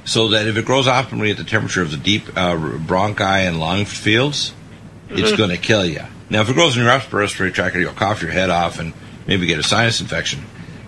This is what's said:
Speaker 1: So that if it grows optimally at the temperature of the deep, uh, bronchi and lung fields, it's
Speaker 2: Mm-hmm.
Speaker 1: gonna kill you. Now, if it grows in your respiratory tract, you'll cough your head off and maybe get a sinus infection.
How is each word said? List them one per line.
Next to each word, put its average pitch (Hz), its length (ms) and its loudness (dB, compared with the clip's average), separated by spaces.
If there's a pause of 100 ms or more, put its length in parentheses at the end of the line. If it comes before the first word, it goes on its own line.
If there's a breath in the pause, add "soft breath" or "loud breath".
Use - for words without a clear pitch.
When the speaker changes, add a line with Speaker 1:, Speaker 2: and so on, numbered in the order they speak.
Speaker 1:
So 110 240 2
that 107 180 2
if 110 100 0
it 110 80 0
grows 127 220 2
optimally 117 440 2
at 98 60 -2
the 82 80 -8
temperature 104 380 0
of 76 80 -2
the 76 60 -4
deep, 98 400 0
uh, 87 200 0
bronchi 92 880 0
and 82 140 0
lung 92 240 0
fields, 127 680 0 (580)
it's - 100 -2 (120)
Speaker 2:
Mm-hmm. 101 40 2
Speaker 1:
gonna 95 220 2
kill 104 260 2
you. 78 180 -2 (280)
Now, 107 100 2
if 107 80 2
it 131 60 0
grows 151 220 4
in 123 60 2
your 120 80 6
respiratory 101 640 0
tract, 90 240 0
you'll 80 160 0
cough - 300 -2
your 80 80 -4
head 90 180 0
off 85 300 0
and 82 160 -8 (320 loud breath)
maybe 90 200 2
get 82 120 0
a 73 40 -2
sinus 113 380 2
infection. - 440 -6 (440 loud breath)